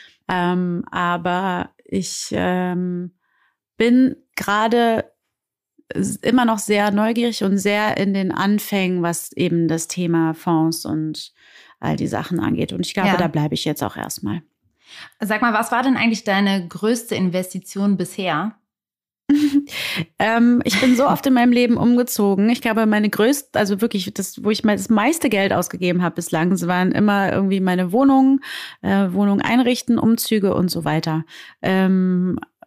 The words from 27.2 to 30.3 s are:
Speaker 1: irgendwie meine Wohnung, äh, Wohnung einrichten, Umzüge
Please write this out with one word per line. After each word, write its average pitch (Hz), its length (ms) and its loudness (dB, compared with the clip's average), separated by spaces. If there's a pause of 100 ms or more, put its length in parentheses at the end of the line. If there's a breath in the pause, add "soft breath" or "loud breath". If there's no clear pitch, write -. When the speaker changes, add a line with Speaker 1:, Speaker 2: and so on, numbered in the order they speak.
Speaker 1:
irgendwie 196 280 0
meine 185 320 0
Wohnung, 269 500 4 (400 loud breath)
äh, 196 300 0
Wohnung 202 300 2
einrichten, 240 560 0
Umzüge 220 560 2